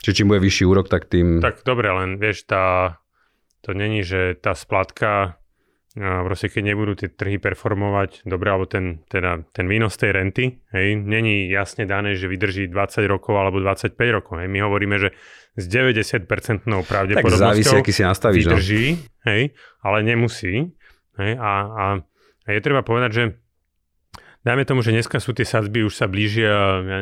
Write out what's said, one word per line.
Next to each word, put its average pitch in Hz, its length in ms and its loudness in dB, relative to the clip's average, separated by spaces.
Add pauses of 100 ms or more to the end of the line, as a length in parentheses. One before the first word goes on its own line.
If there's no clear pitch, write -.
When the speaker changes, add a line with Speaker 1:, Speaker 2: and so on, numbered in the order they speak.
Speaker 1:
Čiže 98 160 0
čím 104 160 4
bude 101 80 4
vyšší 95 240 4
úrok, 95 240 4
tak - 240 -2
tým 87 320 4
Speaker 2:
Tak 117 160 -2
dobre, 120 320 0
len 92 240 -2
vieš, 104 320 -4
tá, 92 480 2 (640)
to 95 160 -8
není, 107 240 -2
že 92 320 0
tá 92 240 -4
splátka, 98 800 -2 (560)
a 95 320 -2
proste 95 240 -4
keď 104 240 -2
nebudú 104 220 -2
tie 95 160 -8
trhy 98 260 -4
performovať 101 880 -2
dobre, 95 240 -4
alebo 95 160 0
ten, 90 460 -6
teda 87 400 -2
ten 90 180 -4
výnos 110 300 0
tej 101 180 0
renty, 98 280 -2 (260)
hej, 98 260 0
není 104 540 0
jasne 98 340 -2
dané, 101 320 -2
že 92 140 -4
vydrží 95 400 -4
dvadsať 101 400 0
rokov 98 260 -2
alebo 98 240 2
dvadsaťpäť 98 540 0
rokov, 85 260 -6
hej. 92 80 -6
My 98 160 -2
hovoríme, 101 320 0
že 98 160 0 (400)
s 95 160 -8
deväťdesiatpercentnou 110 1120 0
Speaker 1:
Tak 90 80 -6
závisí, - 60 -2 (260)
Speaker 2:
pravdepodobnosťou 107 640 4
Speaker 1:
aký 104 80 2
si - 80 0
nastavíš, 95 460 2
no. 82 100 4
Speaker 2:
vydrží, 104 280 0 (440)
hej, 117 240 0 (320)
ale 101 160 0
nemusí, 117 720 0 (480)
hej. 101 160 -2
A, 110 140 -2 (160)
a, 107 180 -6 (640)
a - 20 -4
je 104 140 0
treba 139 180 0
povedať, 120 320 0
že 120 120 0 (1200)
dajme 131 160 2
tomu, 131 160 2
že 113 160 2
dneska 113 240 -2
sú 120 160 -4
tie 117 80 0
sadzby, 110 400 0
už 104 80 0
sa 113 160 -2
blížia, 104 400 0 (320)
ja 95 220 -6